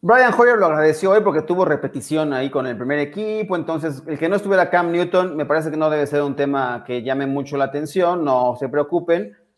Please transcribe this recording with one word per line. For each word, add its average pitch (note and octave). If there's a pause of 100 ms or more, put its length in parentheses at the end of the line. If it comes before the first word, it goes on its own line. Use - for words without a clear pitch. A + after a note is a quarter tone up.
Brian A#3
Hoyer A#3+
lo G3
agradeció D#3
hoy G#3+
porque D#3+
tuvo F#3
repetición D3+
ahí C3
con C#3
el B2
primer B2+
equipo, G#3
entonces D#3
el D3+
que E3
no G3
estuviera G3
Cam F3
Newton F3
me D3+
parece D#3
que D3+
no D#3
debe D3
ser D3
un C#3
tema C3+
que B2
llame C3+
mucho C#3
la C#3
atención, E3
no B2+
se C3+
preocupen, E3+ (200)